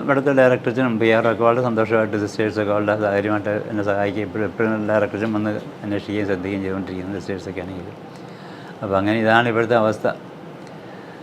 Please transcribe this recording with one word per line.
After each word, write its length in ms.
ഇവിടുത്തെ 360
ഡയറക്ടറിനും 640
പി 140
ആർ 140
ഒക്കെ 180
വളരെ 200
സന്തോഷമായിട്ട് 560
സിസ്റ്റേഴ്സൊക്കെ 540
വളരെ 180
ധൈര്യമായിട്ട് 480
എന്നെ 180
സഹായിക്കുകയും 380
എപ്പോഴും, 220
എപ്പോഴും 400
ഡയറക്ടറിനും 480
വന്ന് 140
അന്വേഷിക്കുകയും 460
ശ്രദ്ധിക്കുകയും 360
ചെയ്തുകൊണ്ടിരിക്കുന്നു 540
സിസ്റ്റേഴ്സൊക്കെ 460
ആണെങ്കിൽ. 220
അപ്പോൾ 200
അങ്ങനെ 220
ഇതാണ് 300
ഇവിടുത്തെ 300
അവസ്ഥ. 240